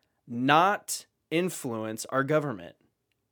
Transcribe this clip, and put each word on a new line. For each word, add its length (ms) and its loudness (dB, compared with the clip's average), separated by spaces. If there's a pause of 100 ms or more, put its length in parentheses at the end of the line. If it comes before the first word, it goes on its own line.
(280)
not 800 2 (240)
influence 760 -4
our 180 0
government. 500 -2 (580)